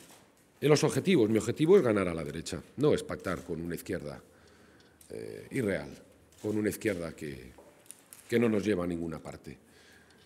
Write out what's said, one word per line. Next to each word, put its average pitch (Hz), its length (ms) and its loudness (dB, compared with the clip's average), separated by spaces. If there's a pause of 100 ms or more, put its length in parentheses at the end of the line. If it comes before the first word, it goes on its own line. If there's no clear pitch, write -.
(600)
En 143 100 2
los 151 140 6
objetivos, 131 460 4
mi 107 80 4
objetivo 156 400 4
es 170 60 6
ganar 104 240 2
a 82 80 -2
la 80 80 -4
derecha, 78 400 -8 (140)
no 131 180 4
es - 80 0
pactar 87 400 -6
con 80 180 -6
una 85 140 -6
izquierda, 73 440 -8 (920)
eh, 55 400 -12
irreal, 92 380 -2 (520)
con 107 160 -2
una 107 120 0
izquierda 87 460 -4
que, 64 360 -12 (760)
que 117 120 2
no 117 100 4
nos 101 160 0
lleva 90 200 0
a - 20 -2
ninguna 82 320 -4
parte. - 360 -14 (720)